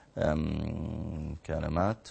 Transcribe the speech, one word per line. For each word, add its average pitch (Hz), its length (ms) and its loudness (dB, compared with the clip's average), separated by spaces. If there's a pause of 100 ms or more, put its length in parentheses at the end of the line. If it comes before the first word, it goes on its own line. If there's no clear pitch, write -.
(180)
آم، 78 1300 0
كان 76 220 -2
مات 90 440 2